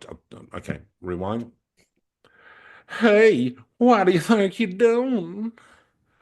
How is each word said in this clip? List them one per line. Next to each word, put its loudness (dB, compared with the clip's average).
I'll, -20
okay, -10
rewind. -8
Hey, 4
what 4
do 4
you 2
think 0
you're -2
doing? -2